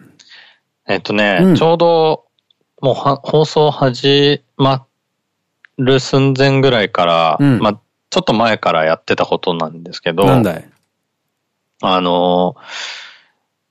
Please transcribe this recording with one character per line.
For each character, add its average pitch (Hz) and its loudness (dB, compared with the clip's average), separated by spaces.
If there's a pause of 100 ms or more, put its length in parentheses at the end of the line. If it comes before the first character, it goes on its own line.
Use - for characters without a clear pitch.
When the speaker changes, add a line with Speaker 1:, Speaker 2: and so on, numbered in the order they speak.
(880)
Speaker 1:
え 98 -2
っ - -4
と - -8
ね、 104 0
Speaker 2:
う 185 4
ん。 - 4
Speaker 1:
ち 147 2
ょ 165 2
う 170 0
ど、 165 2 (580)
も 135 2
う 113 2
は、 139 -2
放 151 0
送 151 0
始 139 0 (140)
ま 135 0 (920)
る 131 2
寸 135 0
前 135 2
ぐ 135 2
ら 110 2
い 90 -2
か 90 -2
ら、 82 2
Speaker 2:
う 143 0
ん。 127 2
Speaker 1:
ま 107 0
あ、 107 -6 (300)
ち - -2
ょ - -2
っ - -6
と 131 -2
前 110 0
か 92 -2
ら 80 0
や 80 0
っ - -8
て 104 -2
た 90 -2
こ 85 -2
と 90 -4
な 82 -6
ん 82 -18
で 87 -18
す - -16
け 85 -4
ど、 92 -6
Speaker 2:
な 135 2
ん 120 2
だ 90 -4
い？ - -20 (1120)
Speaker 1:
あ 92 0
の、 90 0 (1160)